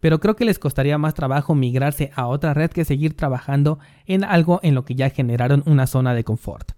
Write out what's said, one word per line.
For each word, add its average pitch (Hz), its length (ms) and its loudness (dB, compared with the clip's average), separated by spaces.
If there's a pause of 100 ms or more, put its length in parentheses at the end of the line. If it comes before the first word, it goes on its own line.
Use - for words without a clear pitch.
pero 160 180 2
creo 214 160 2
que 240 100 -2
les 214 140 2
costaría 143 400 -2
más 156 160 -2
trabajo 143 400 0
migrarse 139 600 0
a 123 100 -4
otra 143 280 -2
red 156 160 0
que 170 140 -2
seguir 147 300 -2
trabajando 143 640 0 (260)
en 190 200 0
algo 175 400 2
en 151 100 2
lo 127 100 -2
que 131 120 -8
ya 135 140 0
generaron 127 560 0
una 139 200 4
zona 127 260 0
de 117 120 -2
confort. - 540 -8